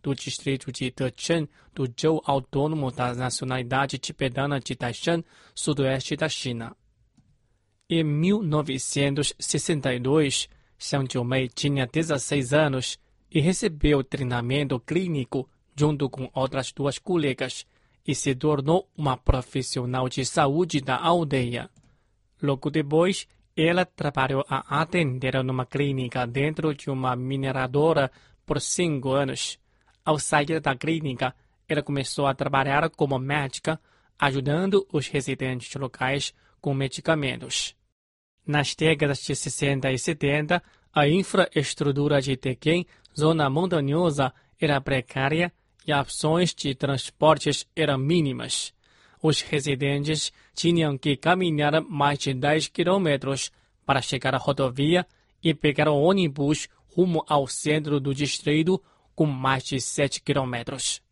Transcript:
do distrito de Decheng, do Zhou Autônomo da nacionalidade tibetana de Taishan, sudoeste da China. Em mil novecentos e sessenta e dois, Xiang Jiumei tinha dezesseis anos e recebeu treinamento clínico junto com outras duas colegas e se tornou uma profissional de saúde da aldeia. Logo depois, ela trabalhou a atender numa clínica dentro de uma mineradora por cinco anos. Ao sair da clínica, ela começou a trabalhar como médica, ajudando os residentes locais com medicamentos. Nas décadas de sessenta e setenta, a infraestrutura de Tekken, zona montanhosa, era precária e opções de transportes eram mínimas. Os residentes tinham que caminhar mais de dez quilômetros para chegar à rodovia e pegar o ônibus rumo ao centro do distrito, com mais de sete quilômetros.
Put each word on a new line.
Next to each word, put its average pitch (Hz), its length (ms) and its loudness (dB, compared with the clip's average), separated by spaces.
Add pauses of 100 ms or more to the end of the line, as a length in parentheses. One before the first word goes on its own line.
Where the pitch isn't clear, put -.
do 139 100 -2
distrito 135 560 -6
de 127 220 -6
Decheng, 143 560 -2 (260)
do 135 140 -4 (120)
Zhou 156 260 2
Autônomo 139 680 0
da 123 240 -4
nacionalidade 127 800 -2
tibetana 135 640 -4
de - 160 -8
Taishan, 165 480 -2 (320)
sudoeste 135 600 -2
da 160 100 0
China. 117 480 -8 (1120)
Em 165 140 2
mil 170 400 2
novecentos 143 960 0
e - 40 -14
sessenta 143 500 -2
e 123 60 -2
dois, 139 500 2 (280)
Xiang 139 320 -2
Jiumei 127 380 0
tinha 139 400 -2
dezesseis 143 680 -2
anos 143 460 0 (320)
e 160 80 2
recebeu 147 640 2
treinamento 131 760 -2
clínico 151 680 -2 (260)
junto 147 340 2
com 127 240 -10
outras 131 400 -2
duas 143 260 -4
colegas 139 680 -2 (400)
e 147 80 0
se 131 220 -2
tornou 151 600 0
uma 139 180 -2
profissional 127 960 0
de 131 160 -4
saúde 156 560 2
da 131 160 0
aldeia. 135 720 0 (720)
Logo 143 280 -2
depois, 160 580 0 (260)
ela 175 320 2
trabalhou 135 640 -2
a 139 320 -2
atender 131 640 -2
numa 131 220 -2
clínica 131 600 -2
dentro 147 480 -2
de - 160 -10
uma 131 280 -2
mineradora 135 920 0 (360)
por 143 160 -2
cinco 143 500 -2
anos. 135 480 -2 (460)
Ao 156 120 2
sair 156 440 0
da 139 120 0
clínica, 139 640 -2 (320)
ela 151 160 0
começou 143 440 -2
a 135 60 2
trabalhar 143 580 0
como 135 280 0
médica, 143 580 -4 (400)
ajudando 147 720 2
os 143 160 -2
residentes 131 680 -4
locais 135 580 -4 (280)
com 143 120 -2
medicamentos. 135 1040 -2 (720)
Nas 147 260 0
décadas 151 480 2
de 143 140 -6
sessenta 139 560 -2
e 127 80 -2
setenta, 151 640 -2 (300)
a 147 140 4
infraestrutura 147 1120 2
de 135 160 -2
Tekken, 151 500 0 (300)
zona 151 320 4
montanhosa, 147 840 2 (260)
era 147 200 2
precária 139 760 0 (320)
e 151 80 0
opções 156 600 2
de 139 180 -4
transportes 143 1040 2
eram 143 220 2
mínimas. 135 760 -2 (500)
Os 156 180 2
residentes 143 920 -2 (220)
tinham 165 420 2
que 143 180 0
caminhar 160 680 2
mais 143 340 0
de 135 160 -2
dez 143 340 2
quilômetros 151 840 0 (340)
para 131 160 2
chegar 135 320 -2
à 131 60 2
rodovia 139 640 0 (380)
e 160 100 4
pegar 151 360 2
o 143 120 4
ônibus 151 680 2 (220)
rumo 170 380 2
ao 143 180 2
centro 151 540 0
do 135 160 -2
distrito, 151 680 0 (340)
com 160 120 2
mais 131 360 0
de 135 160 -4
sete - 440 -2
quilômetros. 127 880 -4